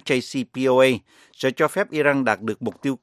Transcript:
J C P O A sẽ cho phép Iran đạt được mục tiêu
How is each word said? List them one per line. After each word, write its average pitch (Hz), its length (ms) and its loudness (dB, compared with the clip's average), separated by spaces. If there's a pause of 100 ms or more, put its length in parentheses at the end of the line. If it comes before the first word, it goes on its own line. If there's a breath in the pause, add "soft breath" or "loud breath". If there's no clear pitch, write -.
J 131 140 0
C 123 340 -8
P - 40 -10 (100)
O 127 140 6
A 131 80 6 (440 soft breath)
sẽ 131 180 -2
cho 151 160 0
phép 190 240 -4
Iran 139 340 0
đạt 104 160 0
được 110 200 -6
mục - 200 -8
tiêu 135 220 -4